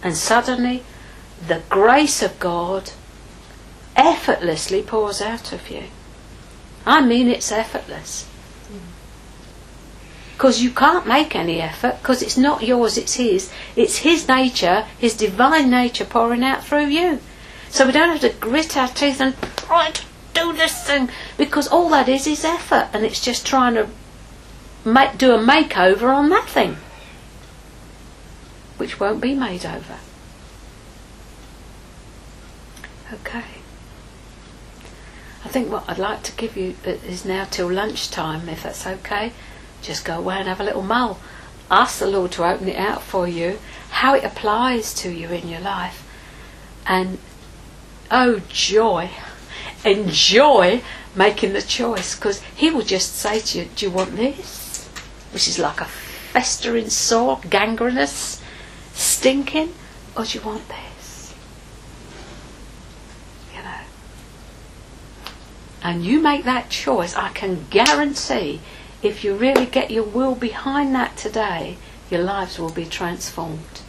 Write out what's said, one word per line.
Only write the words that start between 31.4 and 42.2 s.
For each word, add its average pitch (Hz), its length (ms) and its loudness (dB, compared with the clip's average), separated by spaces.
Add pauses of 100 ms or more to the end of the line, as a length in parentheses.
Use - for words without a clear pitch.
Okay. 233 300 -12 (2000)
I - 40 -12
think 233 220 -4
what 208 160 -6
I'd 170 120 -6
like 214 240 -4
to - 80 -10
give 220 260 -8
you 185 180 -6 (100)
is 180 400 -8
now 190 240 -4
till 180 220 -4
lunchtime, 170 800 -4
if 160 140 -10
that's - 240 -10
okay. 208 460 -6 (480)
Just - 240 -10
go 165 120 -4
away 185 200 -4
and 190 100 -4
have 185 140 -4
a - 20 -2
little 196 180 -2
mull. 214 380 0 (500)
Ask 226 300 4
the 190 80 0
Lord 185 260 0